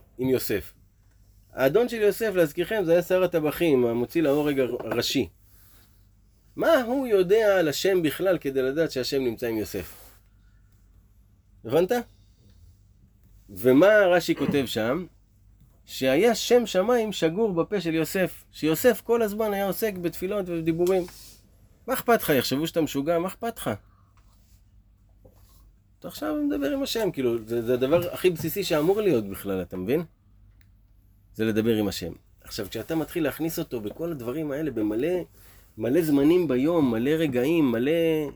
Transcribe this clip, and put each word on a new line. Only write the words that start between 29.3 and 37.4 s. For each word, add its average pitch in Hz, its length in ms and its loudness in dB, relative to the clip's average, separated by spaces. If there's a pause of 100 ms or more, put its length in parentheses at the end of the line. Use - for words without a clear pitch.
אתה 92 160 -10
מבין? 123 260 -2 (1300)
זה 110 100 -2
לדבר 110 300 2
עם 107 120 0
השם. 87 260 -8 (280)
עכשיו, - 280 -10
כשאתה 113 260 -8
מתחיל 160 280 -4
להכניס 156 360 -4
אותו 127 220 -6
בכל 160 300 -8
הדברים 143 400 -6
האלה, 147 200 -4
במלא, 110 360 -2 (680)
מלא 123 240 0
זמנים 156 460 4
ביום, 135 440 2
מלא 117 180 0
רגעים, 151 640 2